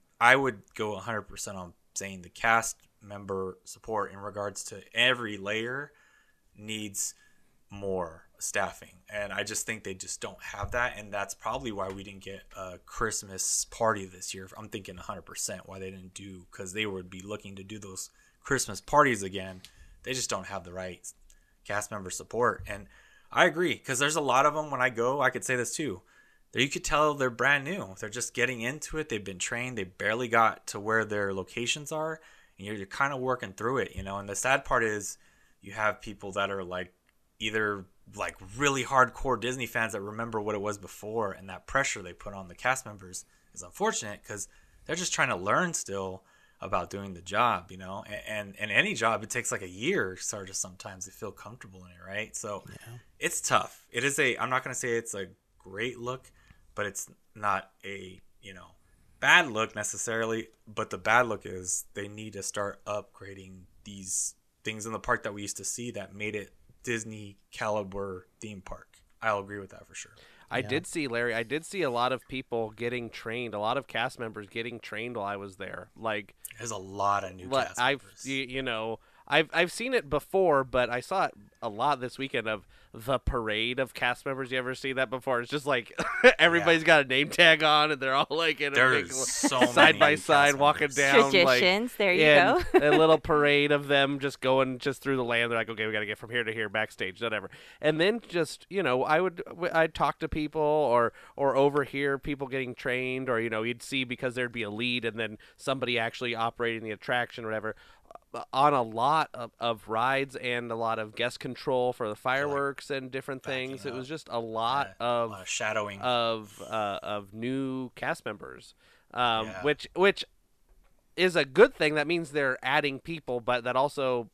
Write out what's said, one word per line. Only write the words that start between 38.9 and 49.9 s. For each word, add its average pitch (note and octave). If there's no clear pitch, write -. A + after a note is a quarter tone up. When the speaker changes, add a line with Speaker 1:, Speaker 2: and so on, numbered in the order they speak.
Speaker 1:
Disney B2+
fans A2+
that G2+
remember A2
what G#2
it G2
was G#2
before, G#2
and F#2+
that F#2
pressure C3+
they F2
put G2+
on F#2+
the F2+
cast B2+
members F#2
is F#2
unfortunate A#2
'cause G#2
they're E3+
just F3
trying C#3
to G#2+
learn B2+
still F#2+
about F#2
doing G2
the E2+
job, G2
you F#2
know, F#2+
and, G#2
and, G#2
and G#2
any E3
job, A2+
it G#2+
takes, -
like, G#2
a F2+
year G#2